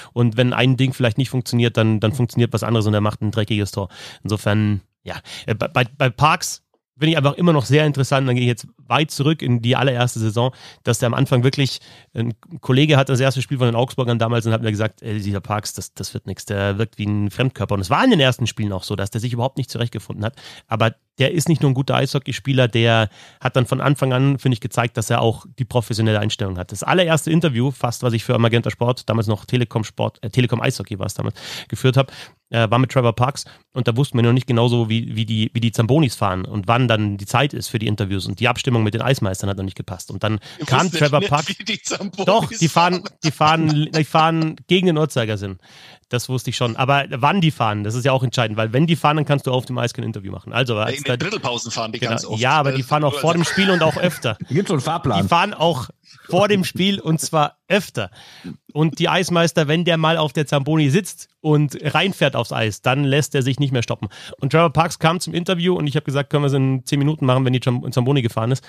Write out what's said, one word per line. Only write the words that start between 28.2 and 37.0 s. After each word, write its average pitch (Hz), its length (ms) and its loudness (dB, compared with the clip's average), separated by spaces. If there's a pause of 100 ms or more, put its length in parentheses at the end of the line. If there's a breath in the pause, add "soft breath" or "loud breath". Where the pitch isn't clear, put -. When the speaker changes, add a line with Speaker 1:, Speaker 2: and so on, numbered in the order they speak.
Speaker 1:
für 123 160 0
Magenta 117 320 2
Sport, - 380 -2
damals 110 180 0
noch 107 180 -2
Telekom 120 380 -2
Sport, - 380 -6
äh, 107 80 -8
Telekom 120 300 0
Eishockey 120 400 -4
war 101 60 -4
es 101 80 -6
damals, 107 220 -6 (320 loud breath)
geführt 127 300 0
hab, 135 140 0 (380 loud breath)
äh, 113 200 0
war 117 100 2
mit 131 120 0
Trevor 120 220 2
Parks - 320 -2 (280 loud breath)
und 123 140 -4
da 113 80 2
wussten 139 220 0
wir 117 60 4
noch 117 100 6
nicht 127 140 2
genauso, 120 420 2
wie, 113 260 -2
wie 110 100 -2
die, 110 280 -2
wie 117 80 -2
die 113 100 2
Zambonis 123 440 2
fahren 95 300 -2
und 101 220 -6
wann 120 200 2
dann 107 300 0